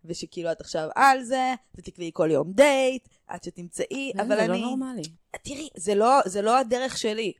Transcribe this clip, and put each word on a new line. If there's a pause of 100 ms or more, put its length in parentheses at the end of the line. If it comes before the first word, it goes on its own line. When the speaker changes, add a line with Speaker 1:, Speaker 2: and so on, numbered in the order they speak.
Speaker 1:
ושכאילו
את
עכשיו
על
זה, (200)
ותקבעי
כל
יום
דייט, (200)
עד
שתמצאי,
Speaker 2:
זה
Speaker 1:
אבל
Speaker 2:
לא
Speaker 1:
אני
Speaker 2:
נורמלי. (400)
Speaker 1:
תראי,
זה
לא,
זה
לא
הדרך
שלי.